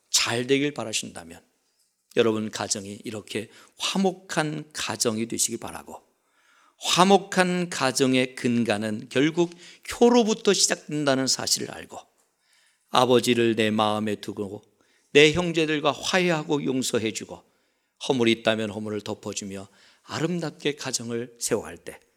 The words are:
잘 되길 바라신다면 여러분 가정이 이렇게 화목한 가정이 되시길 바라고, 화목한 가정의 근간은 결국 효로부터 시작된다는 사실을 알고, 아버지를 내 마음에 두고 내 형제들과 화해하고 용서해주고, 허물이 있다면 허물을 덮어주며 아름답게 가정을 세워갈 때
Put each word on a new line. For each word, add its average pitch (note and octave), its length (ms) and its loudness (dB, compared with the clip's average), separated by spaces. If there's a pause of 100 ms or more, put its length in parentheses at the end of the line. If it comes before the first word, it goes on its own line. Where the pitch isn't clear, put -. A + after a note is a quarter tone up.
(120)
잘 A#2 340 0
되길 C#3 300 0
바라신다면 F#2 680 -10 (760)
여러분 A2 340 2
가정이 G2+ 520 -8
이렇게 G#2+ 460 -10 (300)
화목한 D#3+ 960 -2
가정이 A2 540 -2
되시길 A2+ 300 -4
바라고, - 480 -16 (720)
화목한 F3+ 920 2
가정의 C3 640 2
근간은 A2 760 -2
결국 D#3+ 440 2 (360)
효로부터 A#3 640 4
시작된다는 C#3 720 0
사실을 - 460 -2
알고, - 260 -16 (920)
아버지를 A#2+ 640 4
내 A2 160 2
마음에 G#2+ 440 0
두고 G2+ 460 -10 (500)
내 D3+ 200 8
형제들과 D#3 600 0
화해하고 E3 760 0
용서해주고, A2+ 760 -4 (640)
허물이 A#2+ 260 4
있다면 A2 380 -2
허물을 G#2+ 300 -6
덮어주며 G2+ 640 -10 (360)
아름답게 D3+ 720 -4
가정을 A#2+ 640 -6
세워갈 F2 380 -4
때 - 220 -16 (180)